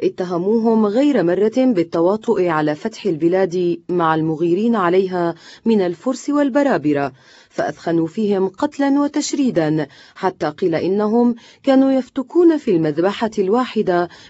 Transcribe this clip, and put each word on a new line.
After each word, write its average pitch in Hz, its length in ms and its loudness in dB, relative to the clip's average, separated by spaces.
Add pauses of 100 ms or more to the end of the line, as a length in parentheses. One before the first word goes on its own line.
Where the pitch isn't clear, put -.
اتهموهم 208 840 0
غير 247 360 2
مرة 180 340 0
بالتواطؤ 190 880 0
على 156 280 0
فتح 220 300 -12
البلاد 175 720 0 (120)
مع 170 260 0
المغيرين 170 600 0
عليها 180 580 0 (300)
من 226 160 2
الفرس 185 500 -4
والبرابرة، 226 840 0 (380)
فأثخنوا 165 560 -2
فيهم 196 420 -2
قتلا 285 520 -2
وتشريدا، 196 840 0 (280)
حتى 185 320 -4
قيل 160 280 -2
إنهم 208 600 0 (280)
كانوا 269 300 4
يفتكون 311 640 0
في 254 140 -4
المذبحة 170 680 0
الواحدة 190 720 0 (220)